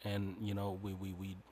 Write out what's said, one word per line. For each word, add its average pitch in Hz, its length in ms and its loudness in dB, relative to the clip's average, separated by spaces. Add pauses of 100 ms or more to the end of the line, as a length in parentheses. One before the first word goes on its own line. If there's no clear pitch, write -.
And, 101 340 2
you 104 140 2
know, 101 280 2
we, 101 120 0
we, 95 180 -2
we, 95 240 -4 (160)